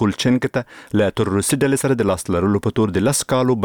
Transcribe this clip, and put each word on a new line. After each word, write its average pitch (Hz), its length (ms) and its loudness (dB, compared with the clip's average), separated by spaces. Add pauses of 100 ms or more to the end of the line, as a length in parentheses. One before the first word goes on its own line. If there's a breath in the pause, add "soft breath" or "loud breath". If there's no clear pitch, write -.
کولچنک 123 540 0
ته 123 80 -4 (380 loud breath)
له 98 180 0
تروریستي 101 400 0
ډلې 135 240 0
سره 131 160 0
د 101 140 2
لاس 90 120 -6 (120)
لرلو 101 300 0
په 104 120 -4
تور 104 160 0
د 95 140 2
لس 139 120 -2 (120)
کالو 127 320 2